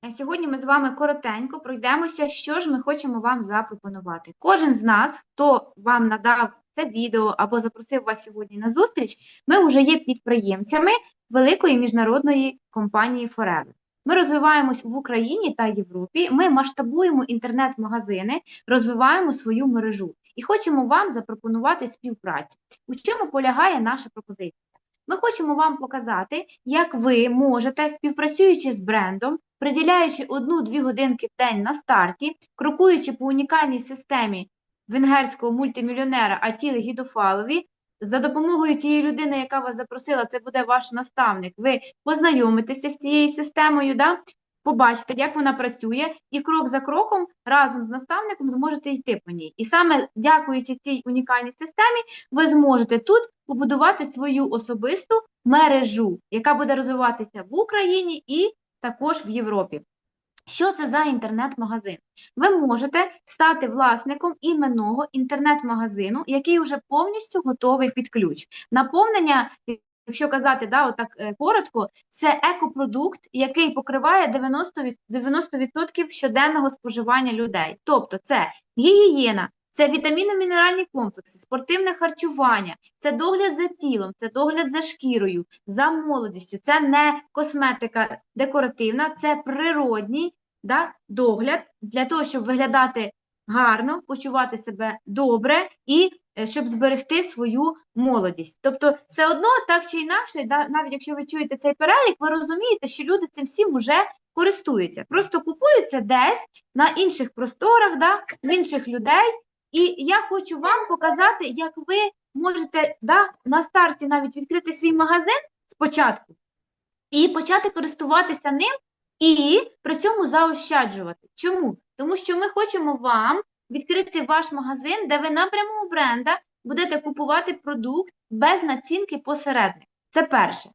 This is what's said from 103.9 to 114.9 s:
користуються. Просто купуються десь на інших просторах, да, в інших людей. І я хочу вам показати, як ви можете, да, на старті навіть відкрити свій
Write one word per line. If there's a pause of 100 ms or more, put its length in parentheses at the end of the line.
користуються.
Просто
купуються
десь (280)
на
інших
просторах,
да, (200)
в
інших
людей. (380)
І
я
хочу
вам
показати,
як
ви (380)
можете,
да, (160)
на
старті
навіть
відкрити
свій